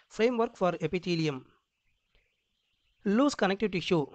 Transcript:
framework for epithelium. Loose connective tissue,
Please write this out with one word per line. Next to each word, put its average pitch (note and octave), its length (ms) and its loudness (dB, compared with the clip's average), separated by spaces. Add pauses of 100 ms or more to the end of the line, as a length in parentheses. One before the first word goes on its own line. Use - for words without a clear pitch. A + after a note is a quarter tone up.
framework A#3 480 0
for F3+ 240 0
epithelium. D#3+ 640 -2 (1600)
Loose A#3 280 2
connective G3 380 -2
tissue, E3+ 440 0